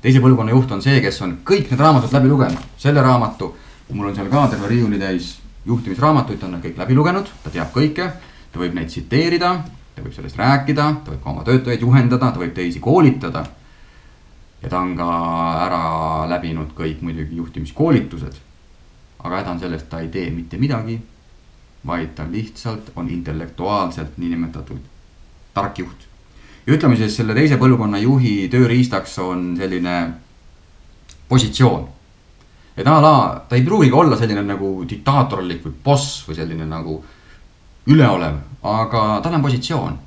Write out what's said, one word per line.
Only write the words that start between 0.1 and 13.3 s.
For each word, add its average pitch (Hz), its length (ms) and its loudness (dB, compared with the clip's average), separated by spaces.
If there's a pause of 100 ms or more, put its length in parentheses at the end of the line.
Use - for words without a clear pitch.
põlvkonna 117 320 4
juht 127 220 2
on 98 80 -6
see, 135 180 4
kes 98 240 -4
on 87 220 -6
kõik - 240 2
need 127 100 0
raamatud 139 320 4
läbi 131 160 6
lugenud. 135 380 0 (100)
Selle 143 240 2
raamatu, 127 480 0 (440)
mul 101 180 -6
on 95 60 -8
seal 98 120 -6
ka 143 220 2
terve 104 180 -6
riiuli 110 320 2
täis 92 300 -4 (340)
juhtimisraamatuid, 123 720 0
ta 95 80 -10
on 90 120 -8
need 82 100 -10
kõik 87 160 -8
läbi 127 160 4
lugenud, 185 320 0 (120)
ta - 100 -12
teab 80 200 -6
kõike, 151 360 -2 (420)
ta 85 100 -8
võib 87 160 -4
neid 80 140 -8
tsiteerida, 170 640 0 (400)
ta - 80 -16
võib - 100 -12
sellest - 240 -14
rääkida, 143 520 2 (120)
ta - 140 -12
võib - 80 -12
ka 73 80 -8
oma 80 160 -8
töötajaid 120 400 2
juhendada, 127 420 4
ta 90 140 -6
võib 82 100 -6
teisi 87 300 -6
koolitada. 127 640 4 (1160)